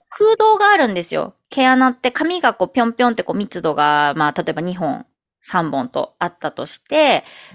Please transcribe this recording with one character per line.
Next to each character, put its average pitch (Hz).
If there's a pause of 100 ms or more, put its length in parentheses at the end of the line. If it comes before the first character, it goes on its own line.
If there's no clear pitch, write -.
(100)
空 440
洞 440
が 403
あ 415
る 311
ん 214
で 175
す -
よ。 156 (140)
毛 262
穴 262
っ -
て 247
髪 330
が 247
こ -
う -
ぴ 254
ょ 233
ん 233
ぴ 247
ょ 240
ん 233
っ -
て -
こ -
う 175
密 196
度 156
が、 147
ま 151
あ、 175
例 -
え -
ば 156
二 180
本、 156 (340)
三 165
本 135
と -
あ 175
っ -
た 151
と 131
し -
て、 277 (300)